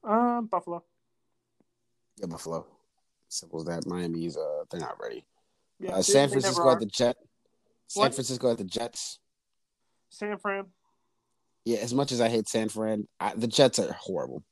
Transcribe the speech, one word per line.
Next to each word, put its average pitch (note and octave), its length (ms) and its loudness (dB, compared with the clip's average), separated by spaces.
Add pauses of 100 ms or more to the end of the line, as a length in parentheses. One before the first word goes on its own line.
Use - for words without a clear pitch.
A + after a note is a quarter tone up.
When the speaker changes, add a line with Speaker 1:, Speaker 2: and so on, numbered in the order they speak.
Speaker 1:
Um, A#3+ 420 2
Buffalo. F3 360 -4 (1400)
Speaker 2:
Yeah, G2 80 -8
Buffalo. E2 400 -8 (640)
Simple E2+ 320 -8
as D#2+ 60 -6
that. E2+ 200 -4
Miami's, E2+ 500 -4
uh, D2+ 340 -4
they're F2+ 100 -8
not - 200 -8
ready. A#1 240 -10 (540)
Speaker 1:
Yeah, F#2 140 -6
Speaker 2:
Uh, F#2+ 60 0
Speaker 1:
they, F#2 40 2
Speaker 2:
San C#3 260 6
Speaker 1:
they - 40 -2
Speaker 2:
Francisco C3 320 2
Speaker 1:
never C3+ 80 8
Speaker 2:
at B2 40 6
Speaker 1:
are. G#2 40 -4
Speaker 2:
the A2 60 -2
Jet-, A#2+ 300 2 (680)
San - 160 -2
Speaker 1:
What? C3 120 4
Speaker 2:
Francisco B2+ 360 0
at A#2 80 0
the G2+ 60 -4
Jets. - 560 -8 (880)
Speaker 1:
San G#3 280 -6
Fran. G3 300 -4 (1000)
Speaker 2:
Yeah, A2+ 140 2
as A#2+ 160 -4
much C#3 160 2
as A#2+ 100 0
I A2+ 80 6
hate A2+ 200 0
San A2 200 -2
Fran, A2 380 -4 (140)
I, G2+ 160 -2
the A2+ 100 -4
Jets C3 320 6
are F#2+ 140 0
horrible. D2 600 -6